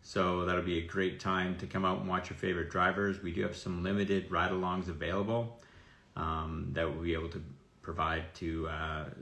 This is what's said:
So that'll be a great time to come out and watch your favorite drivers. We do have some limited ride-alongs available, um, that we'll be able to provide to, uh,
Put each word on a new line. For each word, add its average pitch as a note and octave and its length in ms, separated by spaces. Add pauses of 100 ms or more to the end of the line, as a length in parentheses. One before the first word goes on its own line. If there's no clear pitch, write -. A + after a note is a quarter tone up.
So F2+ 420
that'll F2+ 180
be E2+ 180
a E2 60
great F#2+ 320
time F#2 380
to F#2+ 100
come F#2+ 200
out F#2+ 140
and F#2+ 100
watch F2+ 180
your F#2 80
favorite F2 340
drivers. F#2+ 520
We E2+ 100
do G2 80
have F2+ 160
some F2 260
limited F#2+ 480
ride-alongs F2+ 580
available, G2 720 (560)
um, D#2+ 600
that E2 180
we'll D#2+ 120
be E2+ 100
able D#2+ 160
to - 120 (380)
provide E2 540
to, E2 340
uh, D#2 360 (180)